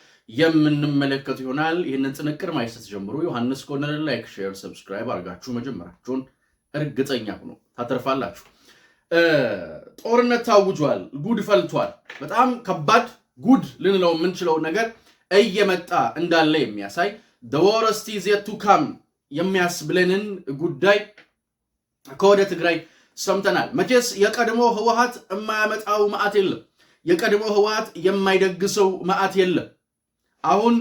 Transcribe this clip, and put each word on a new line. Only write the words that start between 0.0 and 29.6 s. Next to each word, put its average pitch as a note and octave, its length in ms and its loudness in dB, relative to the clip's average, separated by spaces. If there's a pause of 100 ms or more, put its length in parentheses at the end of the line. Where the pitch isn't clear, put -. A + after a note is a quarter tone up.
የምንመለከት C#3+ 1080 0
ይሆናል። D3 440 -4
ይህንን C3+ 300 -4
ጥንቅር D3+ 380 -6
ማየት A#2+ 200 -4
ስትጀምሩ G2+ 500 -12
ዮሐንስ C3 420 -4
ኮርነር D3 280 -6 (100)
ላይክ፣ B2 280 -4
ሼር፣ G2 260 -10
ሰብስክራይብ G2+ 540 -12
አድርጋችሁ F2+ 440 -10
መጀመራችሁን A#2+ 680 -10 (520)
እርግጠኛ C3+ 600 -4
ሁኑ፣ - 160 -18 (200)
ታተርፋላችሁ። B2 760 -6 (680)
እ፣ E3+ 80 4 (800)
ጦርነት A#3+ 480 0
ታውጇል። F#3 560 4 (180)
ጉድ G#3 240 -2
ፈልቷል። D#3 480 0 (240)
በጣም G#3+ 340 0 (100)
ከባድ F#3+ 460 2 (340)
ጉድ G3 240 6 (160)
ልንለው F3+ 320 2
የምንችለው E3+ 480 0
ነገር E3+ 280 -2 (440)
እየመጣ G3 580 2 (240)
እንዳለ D#3+ 440 2
የሚያሳይ፣ G#2+ 520 -2 (340)
the C3 180 -2
worst A3 460 2
is G3+ 180 -8
yet G3+ 180 0
to G#3+ 140 -10
come F3+ 280 4 (460)
የሚያስብለንን F3+ 920 0 (300)
ጉዳይ F3 440 2 (1080)
ከወደ G3 380 4
ትግራይ E3+ 320 -2 (400)
ሰምተናል። F#3+ 540 0
መቼስ A#3+ 360 2 (100)
የቀድሞ A3+ 440 2 (100)
ህወሓት A#3 420 0 (160)
የማያመጣው G#3 800 -2
መዓት G3+ 260 -2
የለም። F3 260 0 (440)
የቀድሞ G3+ 420 2
ህወሓት G#3+ 400 2 (140)
የማይደግሰው F#3+ 880 2 (160)
መዓት F#3+ 300 0
የለም። F3+ 320 2 (760)